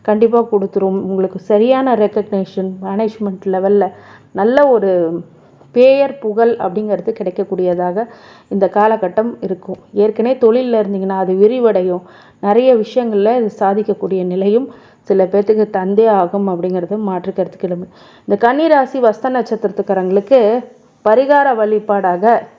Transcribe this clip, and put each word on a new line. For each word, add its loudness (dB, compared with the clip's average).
கண்டிப்பா 2
கொடுத்துரும். -2
உங்களுக்கு -4
சரியான 2
ரெகக்னிஷன், -4
மேனேஜ்மெண்ட் -6
லெவல்ல 2
நல்ல 2
ஒரு 2
பேர் 4
புகழ் 0
அப்படிங்கிறது -4
கிடைக்கக்கூடியதாக -4
இந்த 0
காலகட்டம் 0
இருக்கும். -8
ஏற்கனவே 0
தொழில்ல 2
இருந்தீங்கன்னா -4
அது -2
விரிவடையும். 2
நிறைய 4
விஷயங்கள்ல 0
இது -2
சாதிக்கக்கூடிய -2
நிலையும் 0
சில 2
பேர்த்துக்கு 0
தந்தே 0
ஆகும் 0
அப்படிங்கிறது -4
மாற்று -6
கருத்துக்கு -6
இடமில்லை. -8
இந்த -4
கன்னி 2
ராசி 2
வஸ்த 0
நட்சத்திரத்துக்காரங்களுக்கு 0
பரிகார 4
வழிபாடாக 0